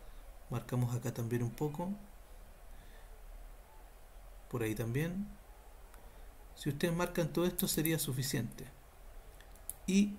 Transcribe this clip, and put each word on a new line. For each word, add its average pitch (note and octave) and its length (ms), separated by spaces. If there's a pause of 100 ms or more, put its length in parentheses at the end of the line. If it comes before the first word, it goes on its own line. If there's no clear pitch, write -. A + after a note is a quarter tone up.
(500)
Marcamos B2 440
acá A#2+ 180
también A#2+ 300
un B2 80
poco. D3+ 400 (2500)
Por A#2+ 120
ahí A2 120
también. D#3+ 540 (1300)
Si - 160
ustedes E3 240
marcan F3 380
todo E3+ 140
esto F3+ 220
sería D#3+ 300
suficiente. - 680 (1200)
Y G3+ 320